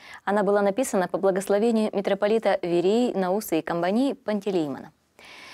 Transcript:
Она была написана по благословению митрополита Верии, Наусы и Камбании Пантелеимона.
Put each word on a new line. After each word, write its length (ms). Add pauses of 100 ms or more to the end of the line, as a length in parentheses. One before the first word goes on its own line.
(240)
Она 180
была 180
написана 460
по 100
благословению 760
митрополита 720
Верии, 500
Наусы 480
и 20
Камбании 520
Пантелеимона. 760 (640)